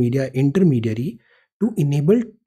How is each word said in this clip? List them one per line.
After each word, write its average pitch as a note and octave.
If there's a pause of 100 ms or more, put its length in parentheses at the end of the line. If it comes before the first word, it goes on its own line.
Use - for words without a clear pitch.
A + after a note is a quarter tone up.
media B2+
intermediary C3+ (540)
to A3
enable D3 (260)